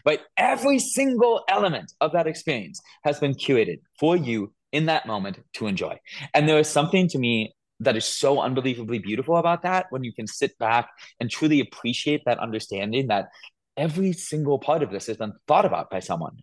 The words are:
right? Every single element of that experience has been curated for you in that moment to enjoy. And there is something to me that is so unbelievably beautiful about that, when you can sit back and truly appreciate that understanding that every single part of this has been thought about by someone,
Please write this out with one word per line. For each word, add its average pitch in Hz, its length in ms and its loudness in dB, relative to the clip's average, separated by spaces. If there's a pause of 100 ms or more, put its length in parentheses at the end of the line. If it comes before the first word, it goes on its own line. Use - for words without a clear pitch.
right? 151 140 2 (160)
Every 262 440 2
single 240 680 2
element 185 540 0
of 151 100 0
that 165 160 2
experience 123 540 -6 (240)
has 147 140 0
been 139 160 0
curated 107 420 2 (220)
for 170 180 4
you 113 360 -2 (200)
in 156 140 0
that 160 180 0
moment 98 340 -6 (140)
to 110 140 -6
enjoy. 92 300 -4 (360)
And 151 160 6
there 156 100 6
is 151 80 4
something 175 420 2
to 147 100 -4
me 117 340 0 (260)
that 120 160 2
is 113 80 -2
so - 380 0
unbelievably 120 580 -2
beautiful 127 380 -2
about 170 260 0
that, 185 280 0
when 135 120 -6
you 117 100 -8
can 110 140 -10
sit - 300 -4
back 117 320 2 (320)
and 120 80 -4
truly 151 320 2
appreciate 123 640 -2
that 123 140 0
understanding 110 680 -4
that 101 200 0 (500)
every 165 360 0
single 147 440 -2
part 156 240 0
of 120 80 -2
this 98 180 -8
has 110 100 -6
been 107 160 -6 (120)
thought 185 200 4
about 82 240 -2
by 95 100 -4
someone, 85 440 -6